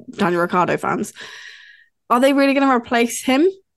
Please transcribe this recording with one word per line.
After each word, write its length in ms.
Daniel 300
Ricciardo 360
fans? 360
Are 100
they 140
really 200
gonna 220
replace 480
him 240